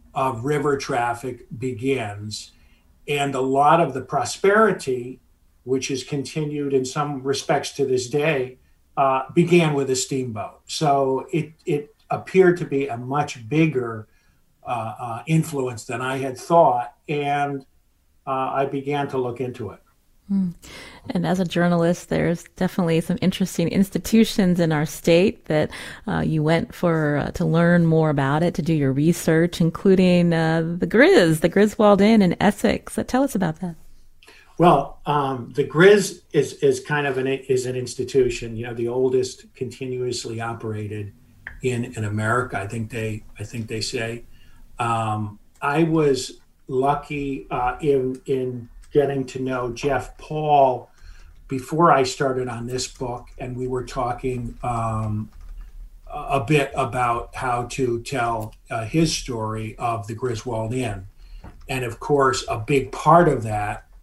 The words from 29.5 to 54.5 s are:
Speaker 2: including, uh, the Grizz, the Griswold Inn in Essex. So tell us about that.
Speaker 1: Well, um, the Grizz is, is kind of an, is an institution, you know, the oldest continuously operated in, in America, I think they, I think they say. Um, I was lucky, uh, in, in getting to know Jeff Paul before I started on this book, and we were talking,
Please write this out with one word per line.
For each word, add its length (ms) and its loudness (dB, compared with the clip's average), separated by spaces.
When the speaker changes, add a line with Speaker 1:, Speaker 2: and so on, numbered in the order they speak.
Speaker 2:
including, 720 4
uh, 460 0
the 100 -2
Grizz, 540 6
the 80 4
Griswold 500 4
Inn 220 6
in 200 2
Essex. 520 0
So 100 -4
tell 180 0
us 140 0
about 240 -2
that. 160 -8
Speaker 1:
Well, 480 4
um, 520 -2
the 80 0
Grizz 560 6
is, 220 0
is 160 4
kind 260 -2
of 120 -2
an, 100 -2
is 380 -2
an 100 -4
institution, 800 -2
you 100 -8
know, 80 -10
the 140 -4
oldest 680 -2
continuously 840 -8
operated 720 -8
in, 200 -2
in 80 -4
America, 520 -2
I 100 -6
think 220 -8
they, 360 -8
I 60 -12
think 240 -10
they 140 -8
say. 420 -6
Um, 580 -2
I 220 2
was 560 0
lucky, 840 -2
uh, 300 -2
in, 440 0
in 440 -4
getting 320 2
to 160 -10
know 320 -4
Jeff 440 -4
Paul 720 2
before 420 2
I 120 4
started 440 -2
on 200 -8
this 200 -6
book, 400 -10
and 200 -10
we 100 -6
were 160 -4
talking, 800 -6